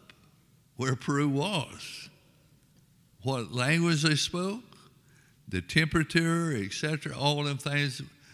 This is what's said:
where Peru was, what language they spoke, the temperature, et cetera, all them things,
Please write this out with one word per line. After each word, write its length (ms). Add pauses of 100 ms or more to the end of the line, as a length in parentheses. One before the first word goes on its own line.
(760)
where 200
Peru 320
was, 840 (1120)
what 300
language 500
they 140
spoke, 480 (840)
the 160
temperature, 920
et 160
cetera, 440
all 280
them 140
things, 440 (320)